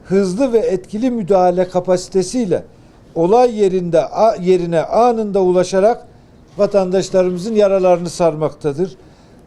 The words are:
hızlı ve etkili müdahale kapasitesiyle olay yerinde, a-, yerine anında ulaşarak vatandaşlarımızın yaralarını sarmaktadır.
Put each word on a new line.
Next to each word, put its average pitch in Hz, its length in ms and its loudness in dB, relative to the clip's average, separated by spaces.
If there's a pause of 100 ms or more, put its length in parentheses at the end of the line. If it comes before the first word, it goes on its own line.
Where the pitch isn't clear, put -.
hızlı 196 480 0
ve 233 40 2
etkili 202 540 -2
müdahale 185 580 0
kapasitesiyle 180 920 -2 (540)
olay 214 420 2
yerinde, 175 460 0
a-, 214 300 0
yerine 170 460 0
anında 214 600 0
ulaşarak 185 640 0 (500)
vatandaşlarımızın 185 1000 0
yaralarını 185 540 2
sarmaktadır. 156 840 -4 (520)